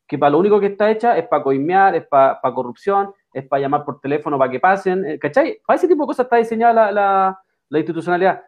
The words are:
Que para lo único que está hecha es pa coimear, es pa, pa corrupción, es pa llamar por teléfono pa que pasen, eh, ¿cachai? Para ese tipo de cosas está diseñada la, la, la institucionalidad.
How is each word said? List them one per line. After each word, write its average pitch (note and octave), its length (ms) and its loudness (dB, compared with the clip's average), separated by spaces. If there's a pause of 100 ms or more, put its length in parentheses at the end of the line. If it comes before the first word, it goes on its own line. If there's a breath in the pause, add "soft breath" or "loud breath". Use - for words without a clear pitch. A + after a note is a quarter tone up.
Que C#3+ 100 -6
para C#3+ 120 4
lo D3 80 2
único G#3 200 4
que G3 80 0
está G3+ 240 0
hecha A3 260 0
es E3 120 -4
pa D3 120 0
coimear, E3 540 0
es D3+ 100 -4
pa, C3+ 380 2
pa C3 100 -2
corrupción, G3 600 -4 (200)
es C3 140 -12
pa C#3 140 -2
llamar C#3+ 240 -2
por C3 160 -10
teléfono D3 360 -4
pa C3 140 0
que B2+ 80 -6
pasen, F#3+ 460 0
eh, D3 160 -8
¿cachai? C4+ 440 -2
Para C4+ 120 0
ese F4 100 -2
tipo D#4 160 2
de B3 60 -6
cosas C4 160 -2
está B3 120 0
diseñada A#3 360 2
la, A3 180 4
la, G3 500 0 (280)
la D3 100 -2
institucionalidad. E3 680 -2